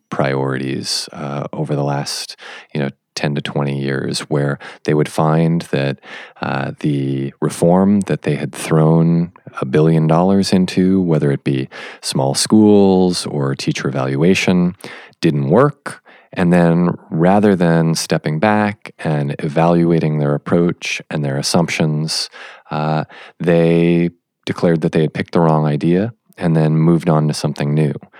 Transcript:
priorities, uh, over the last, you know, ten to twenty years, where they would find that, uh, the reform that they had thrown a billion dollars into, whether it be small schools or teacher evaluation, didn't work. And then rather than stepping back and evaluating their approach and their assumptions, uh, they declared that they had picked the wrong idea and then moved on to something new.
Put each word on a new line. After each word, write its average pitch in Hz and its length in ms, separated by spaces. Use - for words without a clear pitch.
priorities, 67 1040
uh, 71 400
over 76 220
the 71 80
last, 71 540
you 76 80
know, 69 100
ten 73 180
to 71 80
twenty 69 380
years, 69 400
where 71 300
they 78 100
would 76 140
find 82 540
that, 69 360
uh, 67 380
the 67 600
reform 92 640
that 78 200
they 76 140
had 71 180
thrown 82 800
a - 60
billion 80 400
dollars 92 460
into, 92 500
whether 76 300
it 67 100
be 67 260
small 67 320
schools 98 920
or 69 300
teacher - 320
evaluation, 85 880
didn't 71 280
work. 127 520
And 87 200
then 87 380
rather 98 460
than 82 400
stepping 78 420
back 107 640
and 73 400
evaluating 80 800
their 73 180
approach - 720
and 76 140
their 69 140
assumptions, 78 920
uh, 78 320
they 85 720
declared 85 360
that 80 100
they 82 80
had 78 120
picked - 200
the 90 80
wrong 80 260
idea 85 480
and 85 180
then 78 220
moved 80 320
on 78 180
to 76 80
something 73 400
new. 76 180